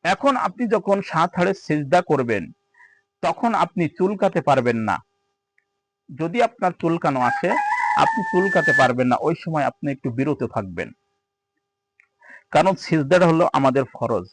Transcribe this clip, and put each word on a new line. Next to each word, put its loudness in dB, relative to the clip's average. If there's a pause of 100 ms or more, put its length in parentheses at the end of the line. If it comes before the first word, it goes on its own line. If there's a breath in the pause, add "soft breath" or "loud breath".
এখন 0
আপনি -4
যখন 0
সাত -2
হাড়ের 0
সেজদা 0
করবেন, -2 (720 soft breath)
তখন -2
আপনি 0
চুলকাতে 0
পারবেন 2
না। -2 (1200)
যদি -2
আপনার -2 (100)
চুলকানো -2
আসে, -2 (480)
আপনি 0
চুলকাতে 0
পারবেন 2
না, 2
ওই -2
সময় -4
আপনি -4
একটু -6
বিরত -4
থাকবেন, -8 (1600 loud breath)
কারণ 4
সিজদাটা 4
হলো 4
আমাদের 4
ফরজ -4